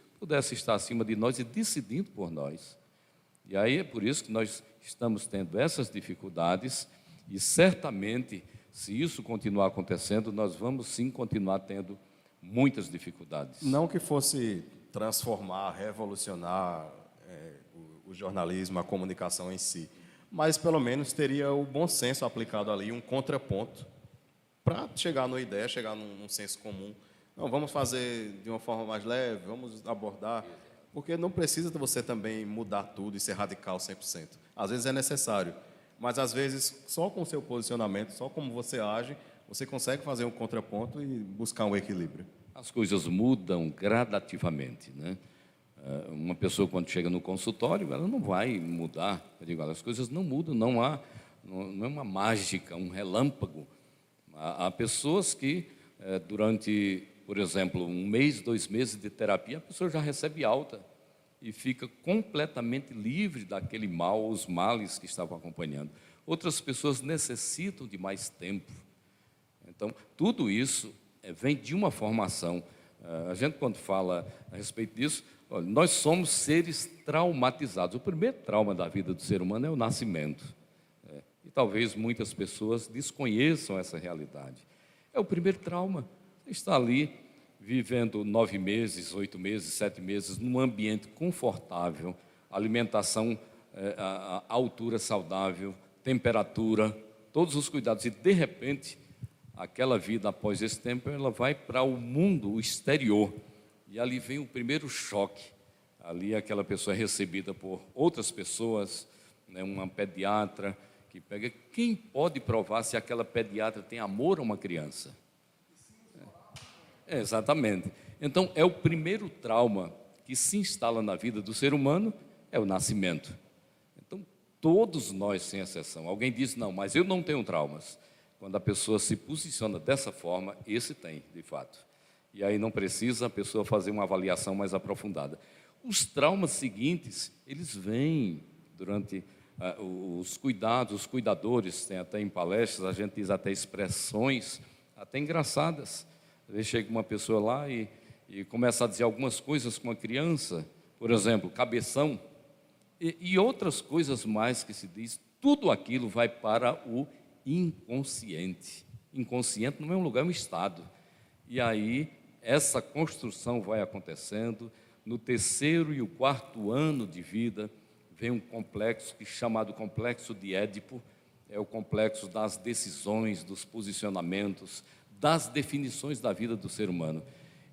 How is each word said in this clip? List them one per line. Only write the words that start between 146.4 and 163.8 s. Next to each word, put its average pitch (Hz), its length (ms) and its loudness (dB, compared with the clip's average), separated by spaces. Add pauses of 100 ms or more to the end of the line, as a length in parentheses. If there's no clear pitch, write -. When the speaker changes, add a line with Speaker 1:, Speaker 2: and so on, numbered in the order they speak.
Speaker 1:
Às 101 60 -10
vezes 110 140 -2
chega 110 200 0
uma 113 140 0
pessoa 110 380 2
lá 127 280 2
e, 117 200 -4 (400)
e 98 160 -10
começa 120 400 4
a 117 40 6
dizer 107 140 -2
algumas 117 380 2
coisas 127 380 0
com 120 120 -4
a 113 60 -2
criança, 123 680 0 (320)
por 117 140 0
exemplo, 101 400 6
"cabeção", 123 680 2 (800)
e, 165 200 -2
e 180 180 4
outras 208 420 4
coisas 139 440 2
mais 110 380 2
que - 100 -12
se - 140 -12
diz, 107 340 -12 (200)
tudo 285 320 8
aquilo 120 360 0
vai 117 200 6
para 117 460 4 (140)
o 127 180 -2 (420)
inconsciente. 120 1400 -4 (260)
Inconsciente 123 680 -2
não 151 120 -4
é 190 40 2
um 185 60 2
lugar, 127 180 2
é 151 40 4
um 175 60 2
estado. 90 560 -4 (640)
E 123 120 -2
aí, 117 500 2 (320)
essa 127 400 4
construção 120 800 -2
vai 104 180 0